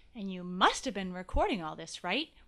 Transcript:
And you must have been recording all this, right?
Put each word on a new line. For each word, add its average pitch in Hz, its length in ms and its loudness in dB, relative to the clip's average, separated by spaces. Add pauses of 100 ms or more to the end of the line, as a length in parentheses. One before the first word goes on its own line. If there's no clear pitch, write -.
(140)
And 196 160 -6
you 180 120 -6
must 180 420 4
have 247 100 -2
been 185 200 -4
recording 220 480 2
all 156 140 -4
this, - 280 -10
right? 220 240 0 (200)